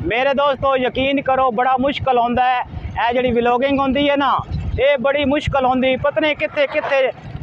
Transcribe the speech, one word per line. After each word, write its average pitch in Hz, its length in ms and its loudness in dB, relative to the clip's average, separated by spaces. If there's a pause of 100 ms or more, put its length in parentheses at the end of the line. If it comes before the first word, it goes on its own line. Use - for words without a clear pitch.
ਮੇਰੇ 254 280 0
ਦੋਸਤੋ 269 420 0
ਯਕੀਨ 262 460 0
ਕਰੋ 262 280 2
ਬੜਾ 254 300 0
ਮੁਸ਼ਕਲ 254 380 0
ਹੁੰਦਾ 240 260 2
ਹੈ। 254 160 0
ਇਹ - 520 -4
ਜਿਹੜੀ 247 200 0
ਵਲੌਗਿੰਗ 247 480 2
ਹੁੰਦੀ 277 300 0
ਹੈ 285 60 2
ਨਾ, 269 160 2 (480)
ਇਹ 277 180 4
ਬੜੀ 277 260 0
ਮੁਸ਼ਕਲ 269 420 0
ਹੁੰਦੀ, 262 300 2
ਪਤਾ 285 240 -2
ਨਹੀਂ 302 160 0
ਕਿੱਥੇ 302 300 -2
ਕਿੱਥੇ 269 440 0 (320)